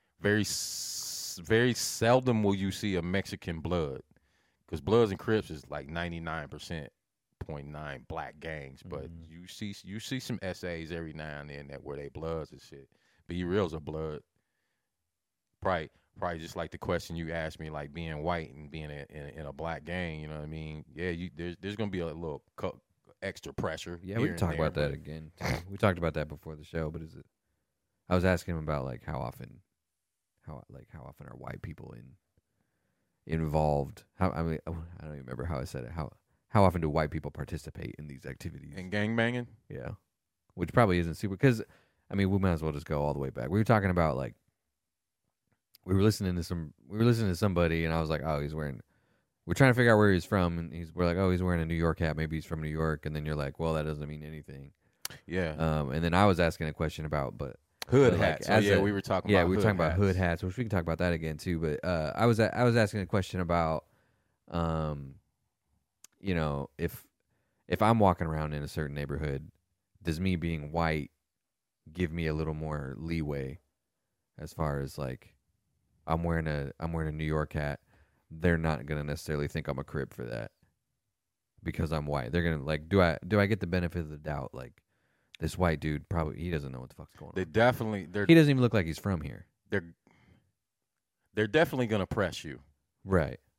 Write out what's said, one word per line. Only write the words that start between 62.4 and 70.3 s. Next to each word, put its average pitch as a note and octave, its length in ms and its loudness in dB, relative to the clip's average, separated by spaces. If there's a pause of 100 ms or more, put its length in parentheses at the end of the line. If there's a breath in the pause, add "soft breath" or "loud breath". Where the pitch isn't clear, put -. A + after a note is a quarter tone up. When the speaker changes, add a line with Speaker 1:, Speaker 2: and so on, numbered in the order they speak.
Speaker 2:
I A#2 80 2
was A#2+ 120 4
asking A2 260 4
a F2+ 60 -2
question F#2 320 0
about, E2 460 2 (680)
um, D#2 640 -2 (1040)
you F#2+ 160 0
know, D2 420 0
if, - 300 -4 (600)
if - 140 2
I'm A2+ 160 8
walking F#2 300 6
around D#2 260 -2
in D2 80 -4
a C#2+ 60 -6
certain D2 280 -4
neighborhood, C#2+ 540 -4 (540)
does D#2+ 160 -2
me F#2 160 2